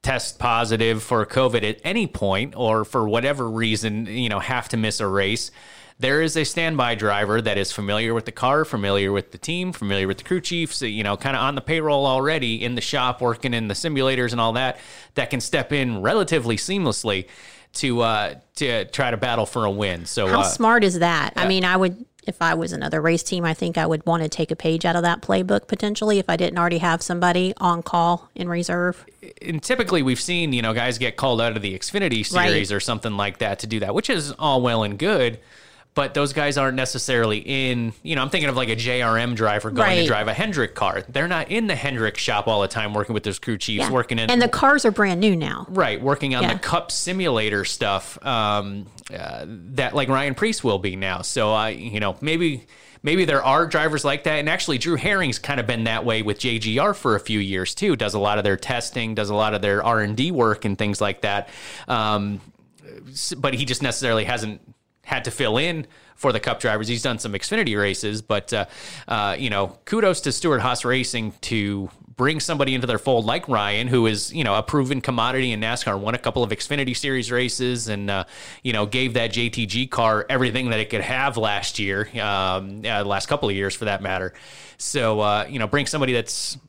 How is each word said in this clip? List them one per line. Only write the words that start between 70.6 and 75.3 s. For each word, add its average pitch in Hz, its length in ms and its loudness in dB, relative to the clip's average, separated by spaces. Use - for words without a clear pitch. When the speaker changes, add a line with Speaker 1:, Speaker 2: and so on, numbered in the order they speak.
Speaker 1:
Racing 120 580 -2
to 101 500 -2
bring 151 240 2
somebody 139 340 0
into 123 140 0
their 113 100 0
fold 120 260 2
like 117 240 -2
Ryan, 107 400 2
who 120 200 4
is, 107 260 -2
you 127 100 -2
know, 101 120 2
a 110 80 2
proven 135 380 0
commodity 127 500 0